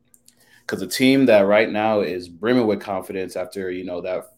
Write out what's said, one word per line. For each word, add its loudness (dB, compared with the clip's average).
'Cause -6
a -8
team 2
that 8
right 4
now 0
is -6
brimming 0
with 0
confidence -8
after, -8
you -8
know, -8
that -8